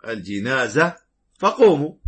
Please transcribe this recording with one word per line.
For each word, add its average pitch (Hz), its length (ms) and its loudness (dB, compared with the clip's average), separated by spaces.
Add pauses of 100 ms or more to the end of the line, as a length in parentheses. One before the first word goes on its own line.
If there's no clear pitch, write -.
الجنازة 113 880 -4 (440)
فقوموا، 185 560 2 (120)